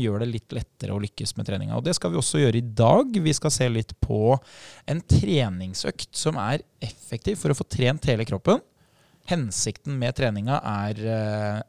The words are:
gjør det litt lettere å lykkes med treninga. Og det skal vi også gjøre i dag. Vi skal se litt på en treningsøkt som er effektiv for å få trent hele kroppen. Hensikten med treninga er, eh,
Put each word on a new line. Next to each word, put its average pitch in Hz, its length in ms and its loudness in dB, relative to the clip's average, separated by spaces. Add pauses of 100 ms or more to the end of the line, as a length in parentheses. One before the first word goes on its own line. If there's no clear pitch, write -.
gjør 110 240 0
det 120 80 -2
litt - 240 -8
lettere 101 380 -6
å 101 80 -2
lykkes - 360 -6
med - 80 -4
treninga. 101 320 -4
Og 127 80 -2
det 170 80 0
skal 175 180 -2
vi 170 80 0
også 147 220 0
gjøre 117 160 4
i 120 80 -2 (160)
dag. 220 400 6
Vi 156 140 2
skal - 180 0
se 127 160 2
litt 113 320 -4
på 113 320 2 (560)
en 160 160 -2
treningsøkt 101 1120 0
som 156 240 -2
er 123 240 -2 (160)
effektiv - 580 -6
for 147 140 2
å - 40 -4
få - 120 -8
trent 131 400 0
hele 110 180 0
kroppen. 170 320 2 (720)
Hensikten 139 680 -2
med 123 180 0
treninga 117 480 0
er, 104 400 -2
eh, 107 640 -2